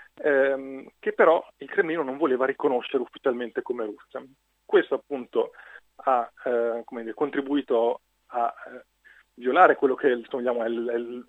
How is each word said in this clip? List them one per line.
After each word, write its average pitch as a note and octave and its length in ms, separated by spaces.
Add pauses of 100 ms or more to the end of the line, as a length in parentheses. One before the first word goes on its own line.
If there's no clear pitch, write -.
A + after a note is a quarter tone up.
(140)
ehm, C3+ 720 (120)
che G#3+ 140
però E3+ 320 (140)
il C#3 100
Cremlino E3 340
non C3 140
voleva C3 300
riconoscere C3 560
ufficialmente A#2+ 580
come A#2+ 240
russa. G#2+ 400 (400)
Questo - 300
appunto B2 560 (460)
ha, B2 360 (120)
eh, A#2 420
come A#2 160
dire, A2+ 100
contribuito C3+ 880 (280)
a, A#2+ 260 (120)
eh, B2 180 (500)
violare C#3 420
quello C3 180
che, C3+ 160
insomma, A#2+ 540
è A2+ 40
il, A#2 200
è A#2 60
il, A#2+ 340